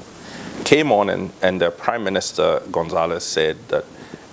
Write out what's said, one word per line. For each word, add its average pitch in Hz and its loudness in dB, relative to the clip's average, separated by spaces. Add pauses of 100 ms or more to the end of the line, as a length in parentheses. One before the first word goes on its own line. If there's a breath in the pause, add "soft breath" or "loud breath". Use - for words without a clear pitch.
(640 loud breath)
came 147 6
on 101 4
and, 92 -2 (100)
and 92 2
their - 4
Prime 113 -2
Minister 85 0 (100)
Gonzalez 85 -2
said 78 0 (100)
that 73 -2 (500 loud breath)